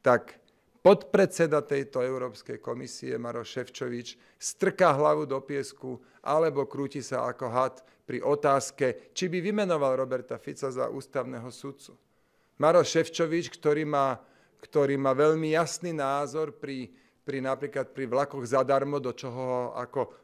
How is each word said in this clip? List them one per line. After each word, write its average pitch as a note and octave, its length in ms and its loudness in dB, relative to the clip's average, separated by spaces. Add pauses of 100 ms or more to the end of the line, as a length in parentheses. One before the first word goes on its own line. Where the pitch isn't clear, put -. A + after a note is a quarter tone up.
tak - 400 2 (420)
podpredseda E3+ 800 6
tejto C#3 400 -2
Európskej B2+ 560 -6
komisie, B2+ 560 -8
Maroš A#2+ 400 -8
Šefčovič, B2 640 -8 (160)
strká - 560 2
hlavu D3+ 400 2
do C3+ 80 -2
piesku C3+ 640 -8 (240)
alebo D3 400 2
krúti C3+ 320 -6
sa B2 240 -4
ako B2 320 -6
had B2+ 240 0 (240)
pri B2 160 -6
otázke, C#3 960 0
či F3+ 160 -2
by F3+ 80 -4
vymenoval F3 560 0
Roberta B2+ 480 -4
Fica C3+ 320 -6
za B2 160 -2
ústavného B2+ 640 -8
sudcu. - 400 -16 (640)
Maroš E3 400 6
Šefčovič, E3 560 -2
ktorý D3+ 320 0
má, C#3 320 2 (400)
ktorý C#3+ 400 2
má C3+ 160 2
veľmi D#3 400 4
jasný E3 400 -2
názor C#3+ 640 -4
pri, C3+ 320 -10 (320)
pri C#3 160 -6
napríklad C3+ 560 -4
pri C3 160 -6
vlakoch C#3 320 -2
zadarmo, C3+ 560 2
do B2+ 160 -4
čoho B2 240 -12
ho B2+ 240 -4 (160)
ako B2 320 -4 (140)